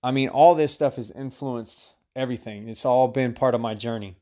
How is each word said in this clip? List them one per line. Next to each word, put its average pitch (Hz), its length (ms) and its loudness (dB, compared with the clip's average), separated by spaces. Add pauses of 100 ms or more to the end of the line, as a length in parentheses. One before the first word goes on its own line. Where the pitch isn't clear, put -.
I 127 80 -2
mean, 135 160 0
all 165 280 6
this 151 180 0
stuff 139 240 -2
has 110 120 -10
influenced 127 840 -12 (240)
everything. 113 500 -6
It's 113 160 -12
all 127 240 4
been 123 260 -2
part 127 220 0
of 117 60 -2
my 113 140 -4
journey. 104 460 -8